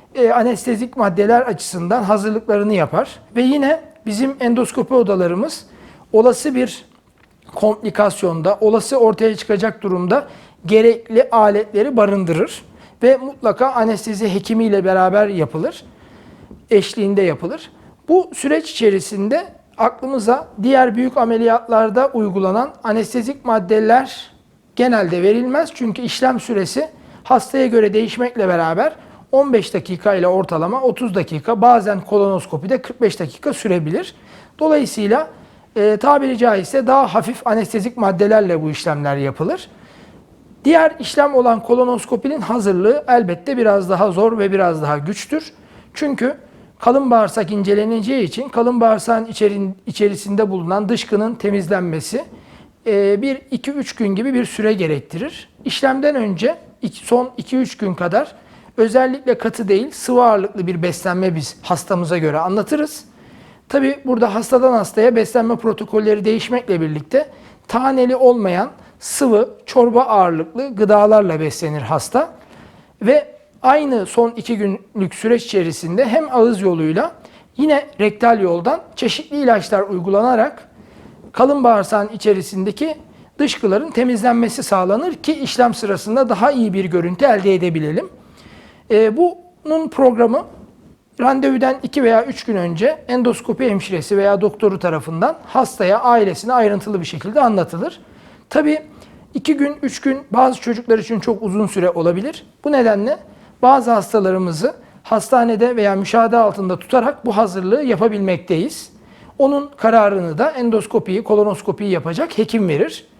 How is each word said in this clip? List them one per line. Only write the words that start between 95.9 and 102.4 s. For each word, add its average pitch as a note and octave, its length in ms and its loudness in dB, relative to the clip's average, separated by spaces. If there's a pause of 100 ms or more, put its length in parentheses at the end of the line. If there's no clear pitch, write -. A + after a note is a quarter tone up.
ailesine A#3 540 0
ayrıntılı G#3 460 0
bir E3 60 -6
şekilde G#3+ 360 -4
anlatılır. F#3+ 600 -2 (480)
Tabii D4+ 320 0 (520)
iki D4+ 240 -2
gün, C#4+ 240 -2
üç - 200 -6
gün C4+ 180 -2 (120)
bazı B3+ 300 2
çocuklar A#3 380 0
için A3 200 -4
çok A3 240 -2
uzun G3+ 240 -2
süre F3+ 220 0
olabilir. F3 560 -2 (180)